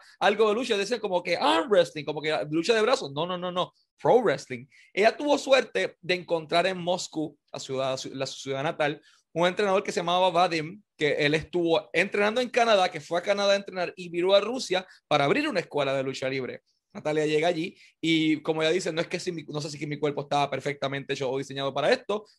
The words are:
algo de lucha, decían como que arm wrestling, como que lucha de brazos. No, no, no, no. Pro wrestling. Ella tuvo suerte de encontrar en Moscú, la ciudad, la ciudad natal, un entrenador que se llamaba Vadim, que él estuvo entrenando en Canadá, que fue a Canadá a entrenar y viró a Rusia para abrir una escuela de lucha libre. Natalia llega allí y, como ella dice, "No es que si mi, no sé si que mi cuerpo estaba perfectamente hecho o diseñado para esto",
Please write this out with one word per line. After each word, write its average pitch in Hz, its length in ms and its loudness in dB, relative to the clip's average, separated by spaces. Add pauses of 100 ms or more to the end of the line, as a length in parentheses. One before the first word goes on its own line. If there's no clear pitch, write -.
(200)
algo 202 260 4
de 208 80 2
lucha, 233 220 0
decían 202 240 -2
como 180 220 -2
que 175 160 -2
arm 302 320 2
wrestling, 170 340 2
como 151 160 -6
que 151 180 -2 (120)
lucha 165 240 2
de 220 80 4
brazos. 220 320 0
No, 147 100 -2
no, 180 140 -6
no, 180 120 -6
no. 175 220 -4 (260)
Pro 190 220 6
wrestling. 135 460 -4 (260)
Ella 220 240 2
tuvo 294 220 0
suerte 262 640 0
de 175 140 -2
encontrar 165 500 0
en 190 100 -2
Moscú, 170 640 -4 (120)
la - 100 -10
ciudad, 131 380 -4 (140)
la 135 140 -6
ciudad 135 360 -8
natal, 151 380 -2 (320)
un 165 140 2
entrenador 196 360 2
que 202 80 -6
se 196 100 -4
llamaba 180 280 2
Vadim, 170 540 0 (160)
que 147 140 2
él 151 200 2
estuvo 160 600 0
entrenando 208 480 2
en 247 80 -4
Canadá, 214 400 4
que 160 100 -10
fue 165 180 -4
a 180 40 -2
Canadá 202 320 2
a - 20 4
entrenar 185 400 -6
y 180 140 -12
viró 175 240 2
a 202 80 8
Rusia 208 440 -4 (220)
para 143 160 4
abrir 269 240 2
una 202 120 0
escuela 139 360 -2
de 135 60 -2
lucha 131 260 -6
libre. 131 320 -6 (340)
Natalia 151 320 -2
llega 151 220 2
allí 175 280 -2 (240)
y, 160 400 2
como 160 220 -2
ella 156 80 2
dice, 180 200 0
"No 165 120 -2
es - 40 -4
que 180 140 -6
si - 100 -6
mi, 165 120 -8
no 147 180 -8
sé 151 80 -8
si 143 100 -12
que 151 80 -6
mi 147 120 -6
cuerpo 143 240 -2
estaba 143 260 0
perfectamente 139 640 -4
hecho 135 180 -2
o 131 60 -4
diseñado 135 380 -6
para 143 180 2
esto", 208 320 -2 (140)